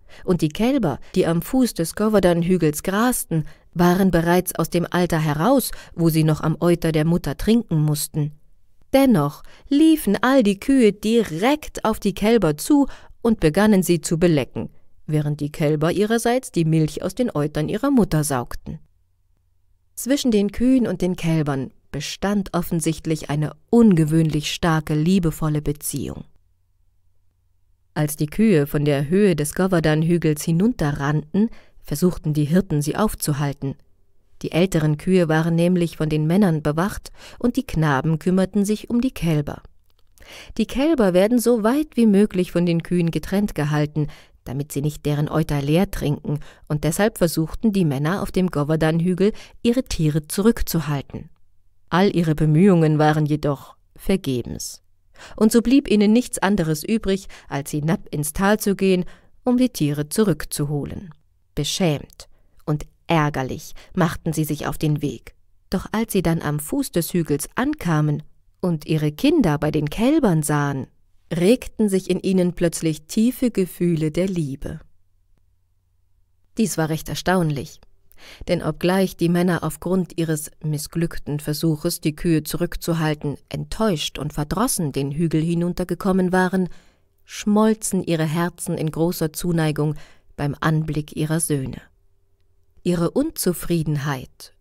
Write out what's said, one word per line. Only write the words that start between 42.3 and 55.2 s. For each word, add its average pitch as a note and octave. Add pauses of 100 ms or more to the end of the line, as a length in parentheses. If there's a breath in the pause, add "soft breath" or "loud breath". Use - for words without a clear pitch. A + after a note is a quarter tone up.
von F3
den E3+
Kühen E3+
getrennt G3
gehalten, D3+ (360 loud breath)
damit D3
sie C#3+
nicht D3+
deren D3
Euter D#3
leer D#3+
trinken, - (280 loud breath)
und D3+
deshalb G3+
versuchten E3
die G3
Männer D3+
auf -
dem F#3
Govardhan-Hügel, E3 (280 loud breath)
ihre A#3+
Tiere D3+
zurückzuhalten. D#3 (600)
All F#3
ihre D#3+
Bemühungen D#3
waren D3+
jedoch D3 (200)
vergebens. C3 (540 loud breath)